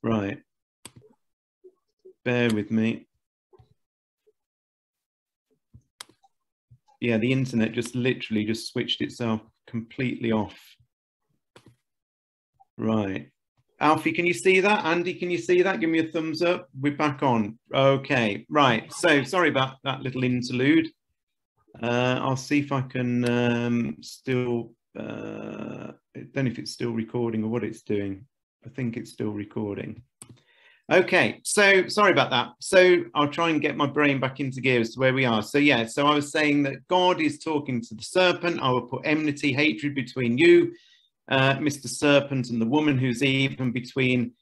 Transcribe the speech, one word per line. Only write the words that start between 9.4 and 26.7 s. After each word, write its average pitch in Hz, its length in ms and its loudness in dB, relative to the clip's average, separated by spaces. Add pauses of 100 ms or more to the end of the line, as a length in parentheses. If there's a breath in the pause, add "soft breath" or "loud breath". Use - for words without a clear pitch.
completely 117 680 -6
off. 107 280 -4 (2250)
Right. 107 540 -4 (480)
Alfie, 156 320 2
can 175 160 -2
you 175 60 0
see 185 260 2
that? 202 260 0
Andy, 175 300 -2
can 175 160 -6
you 175 80 -4
see 180 240 2
that? 180 160 0
Give 165 100 -2
me 165 80 0
a 160 140 -2
thumbs 160 320 -4
up. 175 260 -2 (100)
We're 143 160 -2
back 147 280 -2
on. 110 340 0 (160)
Okay, 135 760 2
right. 135 460 2
So 147 300 2
sorry 175 260 2
about 131 340 -2
that 131 180 -6
little 127 220 -4
interlude. 127 680 0 (920)
Uh, 123 400 0
I'll 131 160 -2
see 143 220 0
if 143 120 -4
I 135 100 -2
can, 123 460 -2
um, 120 760 0
still, 123 720 -4 (220)
uh, 107 1000 -12 (220)
I - 40 -14 (120)
don't 139 140 -2
know 117 60 -2
if - 80 -10
it's - 140 -12